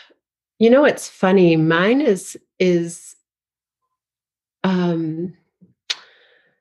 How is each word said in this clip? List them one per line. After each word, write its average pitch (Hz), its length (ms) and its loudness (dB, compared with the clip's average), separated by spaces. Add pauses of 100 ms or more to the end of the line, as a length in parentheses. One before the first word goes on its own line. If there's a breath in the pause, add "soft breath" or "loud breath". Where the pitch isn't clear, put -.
(600 loud breath)
you 226 100 4
know, 269 160 4
it's - 240 -2
funny. 185 480 2
Mine 170 420 0
is, 214 380 -4 (200)
is, 170 600 -4 (1500)
um, 175 680 -4 (1300 loud breath)